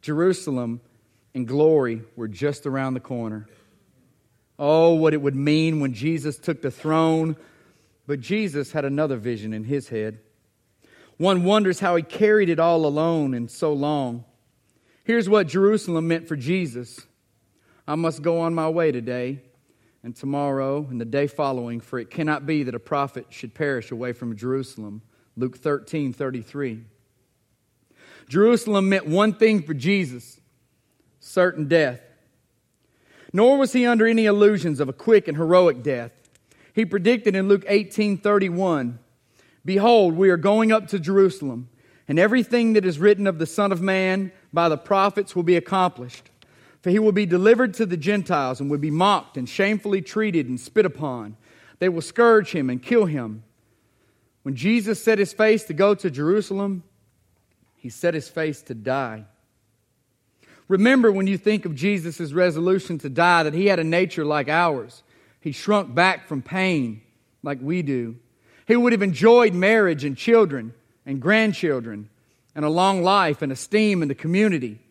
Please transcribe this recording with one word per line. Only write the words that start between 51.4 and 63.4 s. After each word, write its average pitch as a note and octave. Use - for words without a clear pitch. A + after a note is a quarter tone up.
They F#3
will E3
scourge A3+
him C#3+
and B2+
kill A#3
him." A#2
When C#3
Jesus G3+
set A3
his G3+
face G#3+
to -
go G3
to G3
Jerusalem, F#3+
he -
set E3+
his D#3
face D#3
to -
die. A2+
Remember, A3
when G3
you G3
think G#3+
of D#3+
Jesus' E3+
resolution F3+
to C#3+
die, E3+